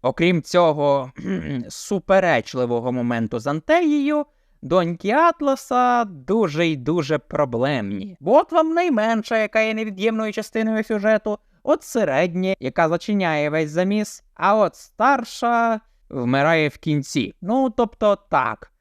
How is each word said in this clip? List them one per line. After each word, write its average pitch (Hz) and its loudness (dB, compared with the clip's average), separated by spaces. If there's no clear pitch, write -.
Окрім 170 0
цього, 143 2
<clears throat> 143 -8
суперечливого 127 0
моменту 120 -2
з 113 -8
Антеєю, 294 0
доньки 170 0
Атласа 262 2
дуже 175 0
й 156 0
дуже 147 -2
проблемні. 127 -2
Бо 170 0
от 320 4
вам 320 2
найменша, 226 0
яка 220 0
є 220 0
невід'ємною 220 -4
частиною 220 -2
сюжету, 214 0
от 285 0
середня, 180 0
яка 170 0
зачиняє 165 0
весь 156 -2
заміс, 196 -2
а 196 2
от 202 2
старша 233 0
вмирає 143 2
в - -8
кінці. 147 -2
Ну, 247 0
тобто 214 0
так. 117 -2